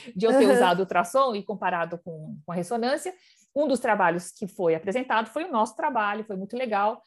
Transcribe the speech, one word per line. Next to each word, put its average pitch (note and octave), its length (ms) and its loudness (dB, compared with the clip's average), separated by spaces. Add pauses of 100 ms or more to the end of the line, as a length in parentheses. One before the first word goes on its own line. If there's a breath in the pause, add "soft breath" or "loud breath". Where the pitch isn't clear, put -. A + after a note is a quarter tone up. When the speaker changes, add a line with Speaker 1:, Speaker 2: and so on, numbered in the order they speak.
(140)
Speaker 1:
de G3+ 120 0
eu B3 120 6
ter C#4 80 8
Speaker 2:
Uhum. - 100 8
Speaker 1:
usado F3+ 260 4
ultrassom G3+ 560 2
e G3+ 40 -6
comparado F3+ 640 -4
com, D#3 420 -12
com F3 60 -10
a F3 40 -6
ressonância, A#3+ 600 -4 (400 soft breath)
um D4 100 2
dos B3+ 140 0
trabalhos F#3+ 500 0
que - 160 -10
foi E3+ 300 0
apresentado A3 540 -2
foi D#4 160 -6
o F#4 80 -10
nosso A#3 200 0
trabalho, A3 520 -2
foi G3+ 100 -8
muito G3 220 -8
legal, G#3+ 500 -2